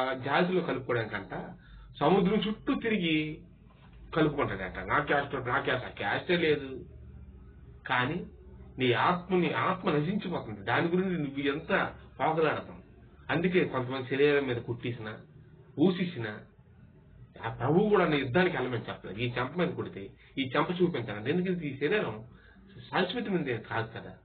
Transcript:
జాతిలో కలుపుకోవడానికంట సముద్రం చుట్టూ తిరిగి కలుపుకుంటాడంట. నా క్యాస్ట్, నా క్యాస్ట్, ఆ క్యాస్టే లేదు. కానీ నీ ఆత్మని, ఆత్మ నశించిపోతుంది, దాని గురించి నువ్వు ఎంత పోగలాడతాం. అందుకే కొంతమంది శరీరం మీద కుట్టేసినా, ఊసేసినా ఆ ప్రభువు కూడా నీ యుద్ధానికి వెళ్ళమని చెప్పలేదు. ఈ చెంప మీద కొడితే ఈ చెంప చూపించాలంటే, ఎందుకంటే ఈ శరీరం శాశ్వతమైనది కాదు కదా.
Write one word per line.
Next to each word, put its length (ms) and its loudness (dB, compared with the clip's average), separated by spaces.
జాతిలో 360 2
కలుపుకోవడానికంట 920 -4
సముద్రం 480 6
చుట్టూ 320 -2
తిరిగి 640 0
కలుపుకుంటాడంట. 640 0
నా 200 2
క్యాస్ట్, 360 0
నా 240 0
క్యాస్ట్, 280 -2
ఆ 20 -10
క్యాస్టే 480 0
లేదు. 480 0
కానీ 380 0
నీ 120 4
ఆత్మని, 600 2
ఆత్మ 380 0
నశించిపోతుంది, 720 -2
దాని 260 2
గురించి 300 2
నువ్వు 220 -4
ఎంత 560 0
పోగలాడతాం. 640 0
అందుకే 360 4
కొంతమంది 420 -4
శరీరం 400 4
మీద 100 0
కుట్టేసినా, 600 -6
ఊసేసినా 600 0
ఆ 100 -4
ప్రభువు 360 4
కూడా 180 6
నీ 100 4
యుద్ధానికి 400 2
వెళ్ళమని 320 -2
చెప్పలేదు. 300 -10
ఈ 120 0
చెంప 260 -4
మీద 120 2
కొడితే 400 -8
ఈ 180 -2
చెంప 260 0
చూపించాలంటే, 500 -2
ఎందుకంటే 360 0
ఈ 100 -6
శరీరం 480 -2
శాశ్వతమైనది 680 0
కాదు 420 -6
కదా. 260 -14